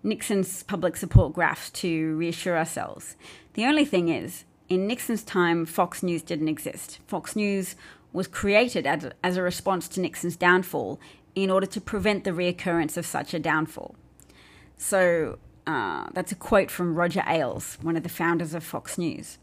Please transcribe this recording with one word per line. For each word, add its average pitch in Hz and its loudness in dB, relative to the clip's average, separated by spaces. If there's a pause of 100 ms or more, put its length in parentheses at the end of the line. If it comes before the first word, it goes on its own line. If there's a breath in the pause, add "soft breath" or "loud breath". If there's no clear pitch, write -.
Nixon's 196 -2
public 175 -2
support 160 6
graphs 160 0
to 160 0
reassure 170 0
ourselves. - -6 (380 loud breath)
The 214 0
only 294 4
thing 175 2
is, 143 -4 (240)
in 185 2
Nixon's 233 -2
time, 170 2
Fox 175 0
News 170 0
didn't 156 -2
exist. - -6
Fox - -6
News 196 0 (380 loud breath)
was 185 -2
created 208 2
as, 143 -2 (100)
as 180 0
a 185 0
response 180 -2
to - -4
Nixon's 170 -4
downfall 175 2 (380 loud breath)
in 190 0
order 190 4
to 196 -8
prevent 202 0
the 202 0
reoccurrence 175 0
of 170 -4
such - -6
a 165 -2
downfall. 156 -2 (840 loud breath)
So, 175 2 (260)
uh, 98 -2
that's - -4
a 185 -4
quote 196 2
from 175 -2
Roger 175 0
Ailes, - -2
one 165 0
of 165 -4
the 170 -8
founders 165 0
of 160 -8
Fox - -8
News. - -6